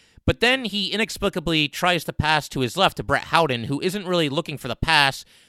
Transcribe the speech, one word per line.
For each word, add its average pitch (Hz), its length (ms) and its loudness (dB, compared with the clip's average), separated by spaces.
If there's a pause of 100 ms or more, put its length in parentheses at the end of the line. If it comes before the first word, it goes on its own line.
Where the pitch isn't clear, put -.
(260)
But - 140 0
then 254 260 2
he 202 260 -4
inexplicably 170 760 -2
tries 180 360 0
to - 80 -8
pass 151 380 0
to 139 100 -4
his 123 160 -2
left 180 220 2
to - 40 -6
Brett 123 220 -2
Howden, 135 400 2
who 135 160 -4
isn't 185 260 -4
really 170 220 0
looking 143 300 -4
for - 100 -10
the 117 80 -4
pass. 147 480 2 (240)